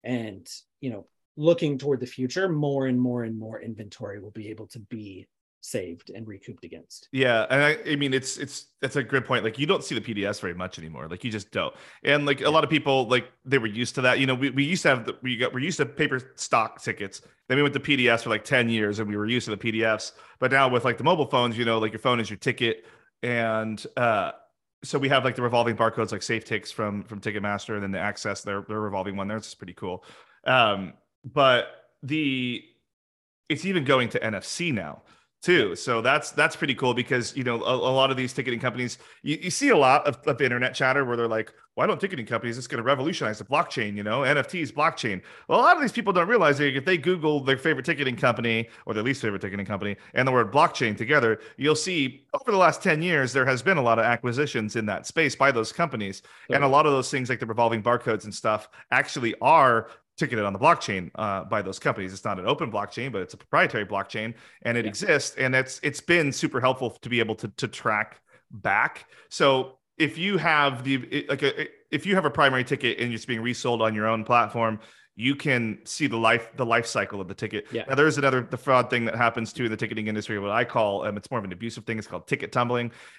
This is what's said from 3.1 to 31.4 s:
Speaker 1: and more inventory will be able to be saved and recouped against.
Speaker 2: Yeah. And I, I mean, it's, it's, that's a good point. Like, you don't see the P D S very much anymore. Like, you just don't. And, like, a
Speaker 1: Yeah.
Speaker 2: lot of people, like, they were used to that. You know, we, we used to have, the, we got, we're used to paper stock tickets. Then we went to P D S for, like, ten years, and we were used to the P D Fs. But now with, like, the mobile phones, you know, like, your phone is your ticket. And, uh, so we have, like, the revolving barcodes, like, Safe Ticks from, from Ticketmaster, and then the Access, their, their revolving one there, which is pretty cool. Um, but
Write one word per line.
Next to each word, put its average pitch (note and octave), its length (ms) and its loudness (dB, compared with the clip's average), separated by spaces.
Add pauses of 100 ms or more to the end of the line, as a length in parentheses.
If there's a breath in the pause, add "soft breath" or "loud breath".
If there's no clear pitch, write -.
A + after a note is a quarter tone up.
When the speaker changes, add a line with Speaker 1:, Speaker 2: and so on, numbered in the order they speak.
Speaker 1:
and A2+ 160 -6
more A2 220 -12
inventory G#2 600 -12
will G#2 120 -18
be G#2+ 160 -12
able G#2+ 180 -14
to - 140 -18
be G2+ 480 -14 (320)
saved F2+ 500 -10
and A2 160 -14
recouped G2 380 -16
against. - 480 -20
Speaker 2:
Yeah. B2 360 4
And C3+ 140 4
I, D3+ 160 4 (140)
I - 20 2
mean, C#3+ 180 0
it's, C3 260 -2
it's, - 280 -10 (140)
that's C3 160 -4
a C3+ 80 0
good B2+ 200 0
point. A#2 200 0
Like, A2 120 -4
you C#3+ 100 -2
don't F3 180 0
see D3 100 -6
the A2 60 -2
P A2 140 -8
D G2 120 -2
S G#2 140 -4
very F2 140 -6
much F2+ 260 -8
anymore. D#2 260 -12
Like, E2+ 160 -10
you B2 80 -6
just G#2 220 -8
don't. E2+ 200 -2 (300 loud breath)
And, D3 240 2
like, C#3 140 2
a - 40 -4
Speaker 1:
Yeah. - 40 4
Speaker 2:
lot D#3 160 6
of C#3 60 -4
people, C3+ 360 2
like, A#2+ 240 0 (140)
they C3+ 140 2
were A2+ 100 0
used A2+ 260 -4
to C#3 60 -2
that. B2+ 180 4
You C3+ 80 2
know, C3 80 2
we, C3 160 -2
we C#3 140 0
used F3 180 -2
to E3+ 60 4
have, B2+ 160 2
the, B2 180 -8
we B2+ 140 -4
got, B2 180 -2
we're B2+ 60 -4
used D#3+ 160 -4
to C#3+ 100 0
paper C#3 480 -4
stock - 480 -2
tickets. G2+ 400 -10 (260 soft breath)
Then C3 80 2
we D3 60 4
went C#3+ 120 2
to C3+ 60 0
P D3 140 2
D B2 140 4
S A#2 160 4
for, A#2 60 -4
like, A2 120 0
ten A#2+ 260 2
years, G#2+ 300 0
and G#2+ 100 -4
we G#2 80 -4
were G#2 100 -2
used A#2+ 180 -2
to A2 80 -6
the G2+ 40 -4
P A2+ 140 -4
D A2 140 0
Fs. A2 300 0 (260 loud breath)
But B2+ 100 2
now C3+ 180 4
with, B2 160 2
like, A#2+ 140 0
the B2 60 -6
mobile D#3+ 220 4
phones, A#2+ 300 0
you A#2+ 80 -2
know, A2+ 140 2
like, A2 140 -2
your A2 80 -10
phone B2 180 2
is G#2+ 100 -4
your G#2 100 -10
ticket. A#2+ 460 -2 (380 soft breath)
And, A2+ 600 -2 (120)
uh, A2 360 2 (520)
so D3 120 -6
we C3+ 120 0
have, C3+ 160 4
like, B2 100 0
the B2+ 80 -4
revolving A#2+ 340 4
barcodes, A2+ 360 0
like, G2+ 100 -6
Safe A2+ 220 -4
Ticks - 260 -6
from, G#2 320 -4
from G2+ 180 -12
Ticketmaster, G#2 540 -4
and G#2 80 -4
then G2 80 -6
the F#2+ 80 -4
Access, G2+ 440 -6
their, G2+ 200 -6
their G#2+ 180 -6
revolving G2 360 -4
one G2 100 -6
there, G#2+ 100 -6
which G#2 120 -10
is - 60 -18
pretty F2+ 200 -16
cool. F2+ 300 -10 (400 loud breath)
Um, G#2 480 4 (320)
but B2+ 640 2 (160)